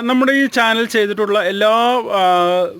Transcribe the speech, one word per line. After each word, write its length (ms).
നമ്മുടെ 240
ഈ 140
ചാനൽ 380
ചെയ്തിട്ടുള്ള 480
എല്ലാ, 220
ആ, 20